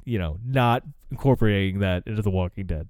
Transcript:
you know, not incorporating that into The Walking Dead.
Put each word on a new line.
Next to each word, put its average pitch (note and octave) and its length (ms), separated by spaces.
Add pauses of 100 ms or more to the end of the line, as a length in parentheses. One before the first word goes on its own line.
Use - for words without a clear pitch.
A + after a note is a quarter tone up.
you A2+ 140
know, D#2+ 260
not B2+ 380 (280)
incorporating G2+ 680
that F#2 260
into A2 160
The G#2 80
Walking F#2+ 380
Dead. E2+ 220